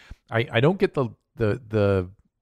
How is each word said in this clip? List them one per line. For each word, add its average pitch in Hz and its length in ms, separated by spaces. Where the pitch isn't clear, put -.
I, 113 180
I 113 120
don't 175 180
get 190 140
the, 127 160
the, 107 320
the 98 420